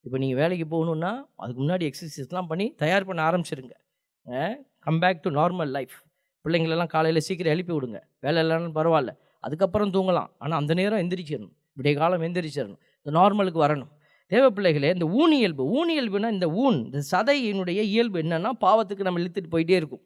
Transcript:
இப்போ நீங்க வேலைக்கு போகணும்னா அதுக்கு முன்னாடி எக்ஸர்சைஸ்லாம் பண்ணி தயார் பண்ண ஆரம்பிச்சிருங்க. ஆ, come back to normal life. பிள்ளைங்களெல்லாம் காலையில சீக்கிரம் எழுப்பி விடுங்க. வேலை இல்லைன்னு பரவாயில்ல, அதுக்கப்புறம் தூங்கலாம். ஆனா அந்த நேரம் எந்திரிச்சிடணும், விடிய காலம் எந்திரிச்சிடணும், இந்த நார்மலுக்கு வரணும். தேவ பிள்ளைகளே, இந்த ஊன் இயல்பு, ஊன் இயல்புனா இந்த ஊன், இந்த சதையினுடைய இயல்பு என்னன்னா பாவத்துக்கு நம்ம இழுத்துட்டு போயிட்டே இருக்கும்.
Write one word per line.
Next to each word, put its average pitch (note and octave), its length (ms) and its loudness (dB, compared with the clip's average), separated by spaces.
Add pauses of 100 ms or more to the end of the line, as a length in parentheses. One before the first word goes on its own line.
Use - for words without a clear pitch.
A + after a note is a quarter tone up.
இப்போ B2+ 160 -6
நீங்க C3+ 180 0
வேலைக்கு E3 300 0
போகணும்னா E3 580 -4 (120)
அதுக்கு B2 280 -8
முன்னாடி E3 280 -2
எக்ஸர்சைஸ்லாம் E3+ 560 -10
பண்ணி G3 260 -4
தயார் F#3 320 0
பண்ண E3 240 0
ஆரம்பிச்சிருங்க. D#3 420 -4 (600)
ஆ, C#3 160 -4 (380)
come D#3+ 140 2
back F3+ 240 0
to F3 80 -2
normal E3 360 0
life. C3+ 340 -8 (420)
பிள்ளைங்களெல்லாம் D#3+ 440 0
காலையில D#3+ 320 2
சீக்கிரம் D#3+ 340 -2
எழுப்பி F3 200 -4
விடுங்க. B2+ 280 -6 (180)
வேலை D#3+ 240 0
இல்லைன்னு E3 320 0
பரவாயில்ல, D#3 420 2 (220)
அதுக்கப்புறம் F#3 540 0
தூங்கலாம். F#3 340 0 (100)
ஆனா D#3 180 -4
அந்த D3+ 180 0
நேரம் G3+ 260 0
எந்திரிச்சிடணும், E3 560 -6 (220)
விடிய C#3+ 180 2
காலம் E3 260 2
எந்திரிச்சிடணும், D#3 560 -4 (260)
இந்த D3 160 0
நார்மலுக்கு F#3+ 420 4
வரணும். C#3+ 320 0 (340)
தேவ B3+ 220 6
பிள்ளைகளே, E3 440 2
இந்த F3 120 0
ஊன் C#4 260 4
இயல்பு, F3+ 340 2
ஊன் D4 240 0
இயல்புனா A3+ 420 0
இந்த F3+ 180 0
ஊன், F#3+ 340 2
இந்த C3+ 180 -6 (100)
சதையினுடைய G3 680 0
இயல்பு G#3+ 440 0
என்னன்னா E3 280 -2 (120)
பாவத்துக்கு G3+ 400 2
நம்ம F3+ 180 0
இழுத்துட்டு F3 320 -6
போயிட்டே E3 180 0
இருக்கும். D#3+ 360 0